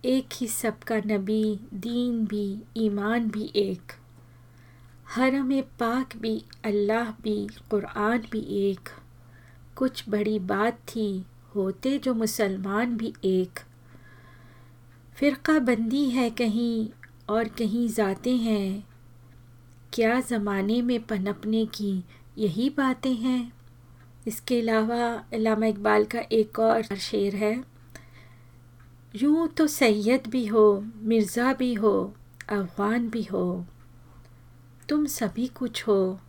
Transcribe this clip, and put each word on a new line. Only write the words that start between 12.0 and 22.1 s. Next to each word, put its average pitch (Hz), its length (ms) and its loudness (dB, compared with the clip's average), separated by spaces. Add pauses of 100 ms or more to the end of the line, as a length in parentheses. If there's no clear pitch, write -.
मुसलमान 214 840 0
भी 226 160 -4 (100)
एक। 185 360 0 (1600)
फिरका 285 440 2
बंदी 240 500 2
है 240 200 0
कहीं 226 600 0 (400)
और 226 180 2
कहीं 226 420 -2
जाते 214 480 0
हैं, 208 460 0 (1120)
क्या 233 260 2
ज़माने 208 600 0
में 240 220 0
पनपने 214 600 -2
की 202 380 -4 (340)